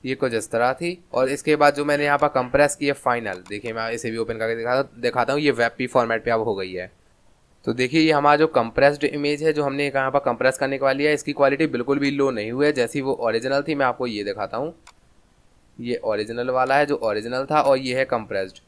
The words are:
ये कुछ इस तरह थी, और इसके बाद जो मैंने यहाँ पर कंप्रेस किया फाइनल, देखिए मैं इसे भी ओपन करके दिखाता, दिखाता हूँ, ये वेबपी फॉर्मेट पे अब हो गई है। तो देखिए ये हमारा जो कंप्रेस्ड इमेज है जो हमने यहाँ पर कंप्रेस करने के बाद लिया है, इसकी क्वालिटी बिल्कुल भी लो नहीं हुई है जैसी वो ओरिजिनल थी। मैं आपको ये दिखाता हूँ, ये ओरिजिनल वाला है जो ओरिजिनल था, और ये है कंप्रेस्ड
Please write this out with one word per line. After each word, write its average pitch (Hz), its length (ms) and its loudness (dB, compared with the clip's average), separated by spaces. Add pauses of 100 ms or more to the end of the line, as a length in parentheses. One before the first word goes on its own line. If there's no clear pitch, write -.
ये 131 120 -4
कुछ 131 180 -2
इस 110 180 -4
तरह 123 220 2
थी, 175 240 -6 (160)
और 131 160 2
इसके 151 280 0
बाद 147 180 6
जो 147 100 -4
मैंने 147 200 0
यहाँ 143 140 2
पर 147 100 2
कंप्रेस 139 460 2
किया 143 200 -2
फाइनल, 113 540 -2
देखिए 104 240 -8
मैं 113 180 -4
इसे 117 200 -6
भी 113 80 -6
ओपन 113 200 -4
करके 113 160 0
दिखाता, 123 340 -2 (100)
दिखाता 123 340 0
हूँ, 147 80 0
ये 147 120 4
वेबपी 117 360 0
फॉर्मेट 117 360 2
पे 117 60 0
अब 113 100 2
हो 107 140 -2
गई 92 180 -8
है। 90 180 -8 (760)
तो 117 80 -2
देखिए 127 280 0
ये 156 100 4
हमारा 147 260 6
जो 156 100 4
कंप्रेस्ड 139 560 2
इमेज 147 400 -2
है 160 100 2
जो 147 100 0
हमने 139 220 -2
यहाँ 135 260 0
पर 139 80 2
कंप्रेस 131 380 0
करने 135 200 -2
के 131 60 -4
बाद 135 120 2
लिया 143 140 2
है, 151 60 2
इसकी 143 180 -6
क्वालिटी 139 340 2
बिल्कुल 139 320 -2
भी 139 120 2
लो 139 200 2
नहीं 110 200 -4
हुई 135 140 0
है 151 80 4
जैसी 127 280 -2
वो 131 140 -2
ओरिजिनल 123 480 -2
थी। 156 120 -2
मैं 139 100 0
आपको 123 220 -2
ये 104 160 -6
दिखाता 101 340 -6
हूँ, 156 160 -6 (1040)
ये 120 240 -4
ओरिजिनल 113 460 -4
वाला 131 260 2
है 147 100 4
जो 139 120 -2
ओरिजिनल 117 480 -4
था, 151 160 2
और 139 160 4
ये 131 200 -4
है 131 80 2
कंप्रेस्ड 98 520 -6 (100)